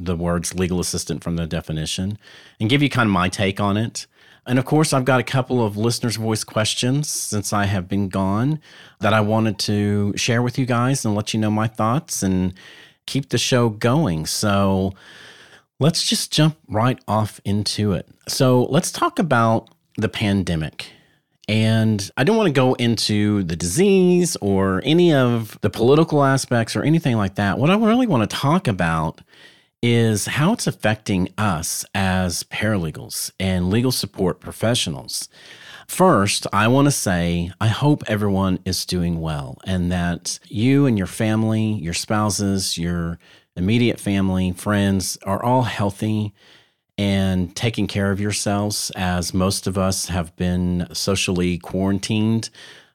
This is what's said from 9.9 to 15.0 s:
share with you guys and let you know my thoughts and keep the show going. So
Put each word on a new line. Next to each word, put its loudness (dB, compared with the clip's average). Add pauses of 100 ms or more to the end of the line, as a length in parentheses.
share 0
with -2
you 0
guys 0
and 0
let -4
you -2
know 0
my 0
thoughts -2
and 0 (520)
keep -4
the 0
show 2
going. 0
So 0 (840)